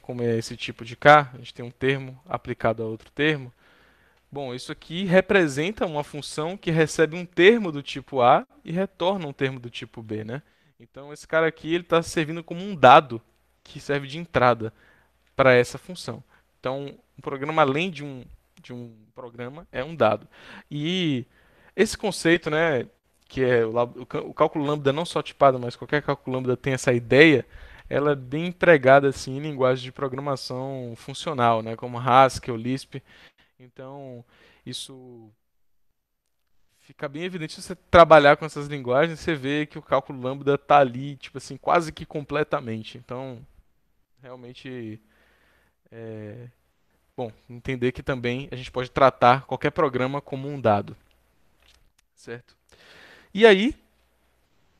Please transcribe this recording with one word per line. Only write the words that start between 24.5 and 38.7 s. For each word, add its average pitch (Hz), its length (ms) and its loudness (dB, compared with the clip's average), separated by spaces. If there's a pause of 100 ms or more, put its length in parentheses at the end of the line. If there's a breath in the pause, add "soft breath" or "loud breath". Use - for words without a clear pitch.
lambda 147 260 0
não 156 140 -2
só 156 160 -4
tipado, 135 380 2
mas 120 160 -8
qualquer 143 260 -4
cálculo 135 340 -4
lambda 127 220 -2
tem 135 160 -4
essa 131 180 0
ideia, 123 540 4 (440 loud breath)
ela 139 220 -2
é 143 40 -2
bem 139 320 -8
empregada, 143 600 6
assim, 131 280 -6
em 143 40 -10
linguagens 131 400 -2
de 127 100 -14
programação 131 1080 -8
funcional, 123 640 -2
né, 113 140 -10
como 120 240 -12
Haskell, 127 560 4
Lisp. 127 460 -8 (580 soft breath)
Então, 131 640 -18 (400 soft breath)
isso 123 680 -16 (1500)
fica - 280 -12
bem 143 160 -10
evidente 180 300 -8
se - 80 -18
você 180 140 -12
trabalhar 156 600 8
com 160 100 -6
essas 147 220 -10
linguagens, 143 520 -2